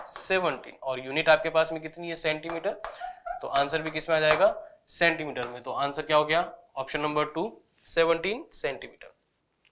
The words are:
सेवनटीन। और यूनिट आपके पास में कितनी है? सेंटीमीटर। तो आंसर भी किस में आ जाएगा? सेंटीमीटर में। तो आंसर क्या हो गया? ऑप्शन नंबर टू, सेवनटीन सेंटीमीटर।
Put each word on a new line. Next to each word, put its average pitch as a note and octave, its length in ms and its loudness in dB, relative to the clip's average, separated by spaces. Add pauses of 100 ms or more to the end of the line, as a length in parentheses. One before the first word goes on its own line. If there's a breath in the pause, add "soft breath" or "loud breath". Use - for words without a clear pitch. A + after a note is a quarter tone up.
सेवनटीन। F3 720 -2
और C3 160 -2
यूनिट D3 300 0
आपके D#3+ 200 6
पास D#3+ 220 4
में D#3+ 100 -6
कितनी E3+ 280 -10
है? E3 60 -6
सेंटीमीटर। E3 680 -4 (600 loud breath)
तो - 80 -6
आंसर C#3+ 320 0
भी D#3 100 -6
किस D3+ 180 -6
में E3 60 4
आ D#3 40 4
जाएगा? D#3 340 6 (360 loud breath)
सेंटीमीटर D3+ 580 0
में। B2 160 -12
तो C3 100 -6
आंसर C#3+ 280 -2
क्या D3+ 160 4
हो D3+ 80 6
गया? D#3+ 160 4 (340)
ऑप्शन C#3+ 260 -4
नंबर D3+ 320 0
टू, E3 120 -2 (420)
सेवनटीन E3 680 2
सेंटीमीटर। - 600 -8 (580)